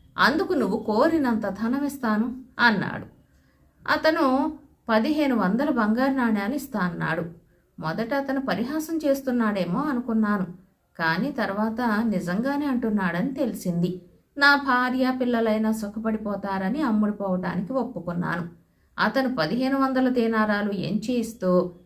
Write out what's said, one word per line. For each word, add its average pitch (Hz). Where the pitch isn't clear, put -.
అందుకు 320
నువ్వు 226
కోరినంత 233
ధనమిస్తాను" 226
అన్నాడు. -
అతను 302
పదిహేను 269
వందల 220
బంగారు 240
నాణేలు 226
ఇస్తా 262
అన్నాడు. 170
మొదట 214
అతను 277
పరిహాసం 269
చేస్తున్నాడేమో 240
అనుకున్నాను, 220
కానీ 175
తర్వాత 220
నిజంగానే 226
అంటున్నాడని 214
తెలిసింది. 180
నా 285
భార్య 254
పిల్లలైనా 226
సుఖపడిపోతారని 208
అమ్ముడుపోవటానికి 202
ఒప్పుకున్నాను. 175
అతను 240
పదిహేను 254
వందల 262
దీనారాలు 214
ఎంచి 208
ఇస్తూ 180